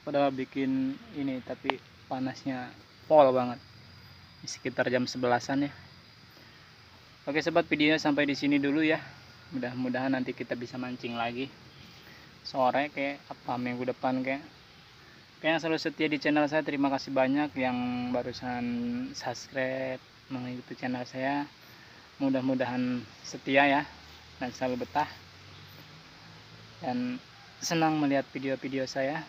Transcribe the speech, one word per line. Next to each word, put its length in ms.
Padahal 320
bikin 640
ini, 320
tapi 320
panasnya 640
pol 240
banget. 320
Sekitar 420
jam 160
sebelasan 640
ya. 20
Oke, 160
sobat, 240
videonya 320
sampai 240
di 80
sini 240
dulu 240
ya. 160
Mudah-mudahan 640
nanti 160
kita 240
bisa 240
mancing 320
lagi 320
sore 480
kayak 400
apa 240
minggu 320
depan 380
kayak. 180
Oke, 120
yang 80
selalu 200
setia 280
di 120
channel 280
saya, 160
terima 240
kasih 240
banyak. 440
Yang 220
barusan 500
subscribe, 880
mengikuti 480
channel 240
saya, 440
mudah-mudahan 840
setia 440
ya 140
dan 100
selalu 360
betah 200
dan 320
senang 320
melihat 400
video-video 480
saya. 460